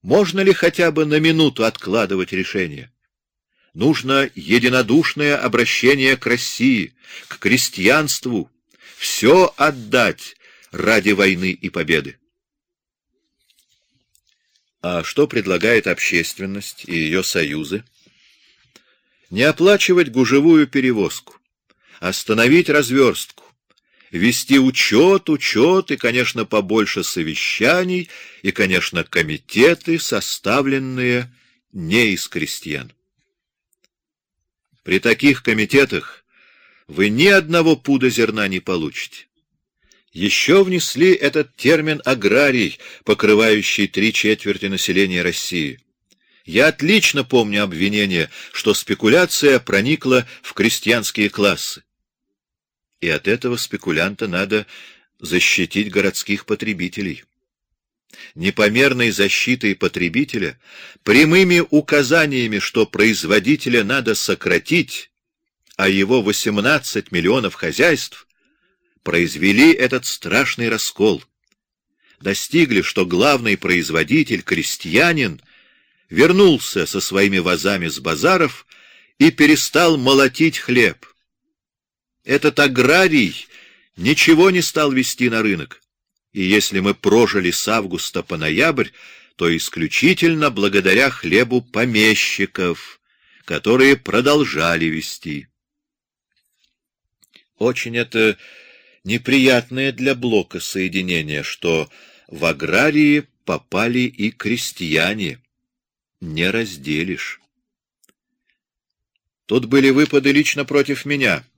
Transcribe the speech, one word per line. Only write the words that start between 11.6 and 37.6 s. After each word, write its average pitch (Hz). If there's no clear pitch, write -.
победы. 78
А 87
что 147
предлагает 101
общественность 95
и 87
ее 82
союзы? 78
Не 104
оплачивать 175
гужевую 139
перевозку, 123
остановить 117
разверстку, 135
вести 120
учет, 135
учет 156
и, 143
конечно, 120
побольше 101
совещаний, 156
и, 98
конечно, 90
комитеты, 123
составленные 127
не 110
из 90
крестьян. 73
При 92
таких 127
комитетах 110
вы 95
ни 127
одного 165